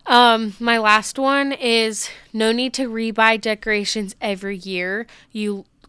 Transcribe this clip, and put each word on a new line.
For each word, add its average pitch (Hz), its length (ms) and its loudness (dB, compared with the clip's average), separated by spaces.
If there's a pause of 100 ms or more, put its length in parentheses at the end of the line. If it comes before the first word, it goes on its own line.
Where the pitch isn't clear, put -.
Um, 226 520 4
my 233 200 0
last 214 400 2
one 277 320 0
is, 226 580 -2 (240)
"No 220 180 2
need 247 220 -2
to 262 160 -4
rebuy 226 500 2
decorations 208 800 -4
every 196 380 -6
year. 185 480 -6 (260)
You 208 340 -6 (240)